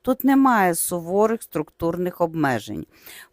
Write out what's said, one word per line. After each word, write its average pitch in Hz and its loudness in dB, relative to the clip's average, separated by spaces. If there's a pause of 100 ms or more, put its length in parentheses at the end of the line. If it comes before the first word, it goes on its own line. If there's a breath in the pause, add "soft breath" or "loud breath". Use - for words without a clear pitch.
тут 262 -2
немає 254 4
суворих 190 -2
структурних 175 -4
обмежень. 143 -2 (480 loud breath)